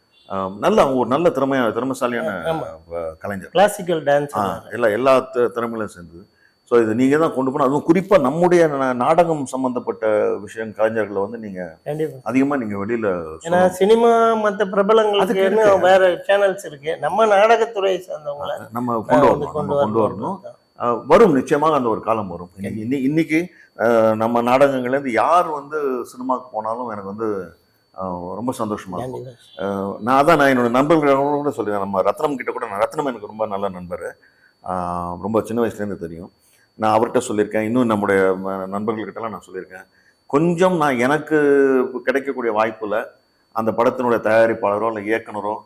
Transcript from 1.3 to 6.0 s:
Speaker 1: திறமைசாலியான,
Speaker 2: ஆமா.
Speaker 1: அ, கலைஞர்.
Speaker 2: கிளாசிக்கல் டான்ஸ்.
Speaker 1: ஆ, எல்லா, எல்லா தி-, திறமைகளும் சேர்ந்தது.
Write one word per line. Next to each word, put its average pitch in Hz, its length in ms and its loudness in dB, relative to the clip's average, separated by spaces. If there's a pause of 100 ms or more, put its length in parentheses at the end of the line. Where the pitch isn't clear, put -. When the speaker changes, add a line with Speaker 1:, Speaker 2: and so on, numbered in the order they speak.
Speaker 1:
திறமைசாலியான, 117 720 -4
Speaker 2:
ஆமா. 85 520 -8
Speaker 1:
அ, 82 240 -8
கலைஞர். 98 300 -10
Speaker 2:
கிளாசிக்கல் 180 540 0
டான்ஸ். 143 340 0
Speaker 1:
ஆ, 98 340 -4
எல்லா, 117 180 0
எல்லா 127 300 4
தி-, 123 360 0
திறமைகளும் 113 340 -6
சேர்ந்தது. 87 380 -20 (380)